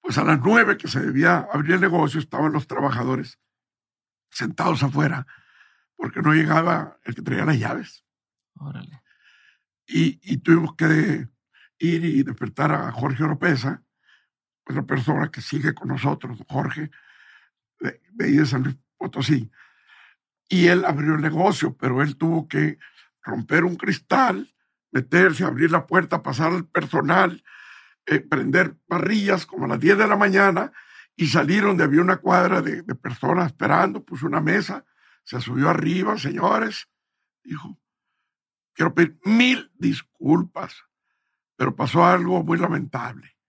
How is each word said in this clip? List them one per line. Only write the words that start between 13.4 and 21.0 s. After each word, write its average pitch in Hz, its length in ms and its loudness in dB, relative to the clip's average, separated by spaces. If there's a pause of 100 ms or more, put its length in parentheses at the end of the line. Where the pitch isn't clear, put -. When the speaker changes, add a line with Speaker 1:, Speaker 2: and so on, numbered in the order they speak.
Speaker 1:
otra 139 160 -4
persona 139 480 -2
que 123 100 -16
sigue - 320 -4
con - 140 -10
nosotros, - 500 -4 (120)
Jorge, 151 420 -6 (880)
de, - 220 -10 (100)
de 226 140 -6
ahí 139 120 2
de 151 80 4
San 139 180 -2
Luis 135 140 -4 (200)
Potosí. - 520 -2 (1000)
Y 175 180 4
él 180 180 4
abrió 151 300 0